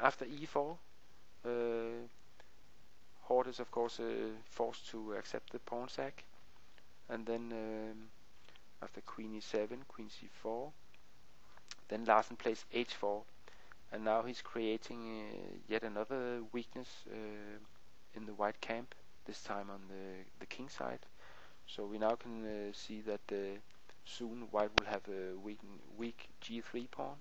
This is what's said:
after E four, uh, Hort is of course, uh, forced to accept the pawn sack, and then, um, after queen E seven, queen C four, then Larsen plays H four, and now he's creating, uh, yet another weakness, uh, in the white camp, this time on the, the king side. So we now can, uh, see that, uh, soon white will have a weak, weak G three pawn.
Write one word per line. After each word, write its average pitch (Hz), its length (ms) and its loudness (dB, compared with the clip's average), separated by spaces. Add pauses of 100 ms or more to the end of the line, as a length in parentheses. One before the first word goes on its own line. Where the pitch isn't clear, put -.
after 131 240 8
E 143 200 -4
four, 151 320 4 (680)
uh, 117 600 2 (1160)
Hort 123 240 8
is 127 120 -2
of 123 120 -4
course, 117 280 2
uh, 113 300 2 (160)
forced - 460 0
to 110 220 -2
accept 104 380 -2
the 123 80 -2
pawn 123 300 -2
sack, 135 340 -2 (880)
and 113 160 -2
then, 117 260 2
um, 110 580 -2 (760)
after - 180 -6
queen 110 340 -4
E 107 40 -2
seven, 110 480 2
queen 107 220 -6
C - 180 -8 (140)
four, 120 300 0 (1160)
then 107 160 2
Larsen 110 320 10
plays 110 380 2
H 120 220 2
four, 101 260 2 (720)
and 110 100 0
now 110 200 8
he's 123 180 -2
creating, 113 800 0
uh, 95 340 -4 (140)
yet 110 140 6
another 120 580 2 (100)
weakness, 120 380 -2 (200)
uh, 107 500 -6 (540)
in 110 120 -6
the 107 80 -4
white 104 260 4
camp, 117 340 -2 (320)
this - 180 -6
time 101 260 0
on 98 180 -4
the, 95 380 -6 (140)
the 98 80 -6
king 127 200 -4
side. 127 320 -2 (680)
So - 180 -2
we 104 120 -2
now 110 180 8
can, 113 280 -4
uh, 104 300 -2
see 107 320 -6
that, 104 160 0 (100)
uh, 101 280 0 (440)
soon 117 480 -4
white 107 260 8
will 104 100 10
have 101 200 0
a 95 300 -2
weak, 104 220 -4 (380)
weak 117 300 -2 (140)
G 117 180 -4
three 123 320 -2
pawn. 139 300 -2